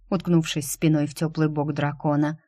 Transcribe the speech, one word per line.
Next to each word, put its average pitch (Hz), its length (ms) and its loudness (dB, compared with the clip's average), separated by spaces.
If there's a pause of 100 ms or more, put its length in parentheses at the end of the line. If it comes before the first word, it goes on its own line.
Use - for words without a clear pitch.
(100)
уткнувшись 165 600 0
спиной 156 360 2
в 151 80 -8
тёплый 160 340 0
бок 151 260 -2
дракона. 147 720 0